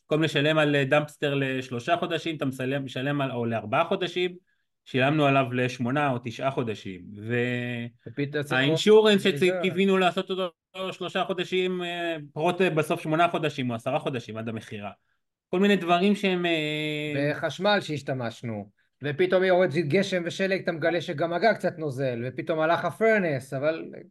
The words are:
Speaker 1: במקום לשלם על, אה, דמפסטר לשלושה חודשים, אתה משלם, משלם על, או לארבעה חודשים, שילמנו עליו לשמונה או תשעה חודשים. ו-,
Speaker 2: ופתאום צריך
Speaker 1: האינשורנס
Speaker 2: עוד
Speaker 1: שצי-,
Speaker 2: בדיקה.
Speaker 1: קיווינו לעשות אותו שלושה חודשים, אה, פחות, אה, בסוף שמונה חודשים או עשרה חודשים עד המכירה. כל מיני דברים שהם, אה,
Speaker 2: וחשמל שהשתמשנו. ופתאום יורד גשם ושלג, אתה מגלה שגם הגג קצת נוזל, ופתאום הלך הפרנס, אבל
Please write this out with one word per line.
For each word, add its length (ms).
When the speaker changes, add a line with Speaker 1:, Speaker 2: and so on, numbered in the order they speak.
Speaker 1:
במקום 200
לשלם 360
על, 180
אה, 80
דמפסטר 500
לשלושה 640
חודשים, 400
אתה 80
משלם, 400
משלם 360
על, 120
או 140
לארבעה 380
חודשים, 500
שילמנו 420
עליו 260
לשמונה 580
או 140
תשעה 260
חודשים. 500
ו-, 680
Speaker 2:
ופתאום 360
צריך 180
Speaker 1:
האינשורנס 680
Speaker 2:
עוד 80
Speaker 1:
שצי-, 160
Speaker 2:
בדיקה. 120
Speaker 1:
קיווינו 360
לעשות 320
אותו 200
שלושה 320
חודשים, 580
אה, 340
פחות, 280
אה, 100
בסוף 300
שמונה 280
חודשים 420
או 40
עשרה 240
חודשים 380
עד 120
המכירה. 420
כל 100
מיני 160
דברים 380
שהם, 320
אה, 840
Speaker 2:
וחשמל 480
שהשתמשנו. 960
ופתאום 400
יורד 280
גשם 540
ושלג, 360
אתה 100
מגלה 280
שגם 320
הגג 220
קצת 240
נוזל, 480
ופתאום 340
הלך 240
הפרנס, 720
אבל 300